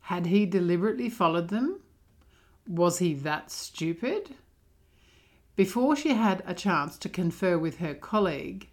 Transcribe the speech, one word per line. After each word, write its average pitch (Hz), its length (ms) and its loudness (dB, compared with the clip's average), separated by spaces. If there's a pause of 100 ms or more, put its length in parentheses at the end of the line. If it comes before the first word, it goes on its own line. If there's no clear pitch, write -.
Had 175 240 -4
he 196 200 4
deliberately 190 640 0
followed 170 380 2
them? 262 320 -2 (840)
Was 175 340 2
he 175 140 2
that 151 360 -6
stupid? 254 840 -6 (1200)
Before 240 400 4
she 294 180 0
had 208 320 2
a 180 80 -6
chance 165 440 0
to - 100 -8
confer 175 500 0
with 160 200 -4
her 165 140 -4
colleague 190 800 -2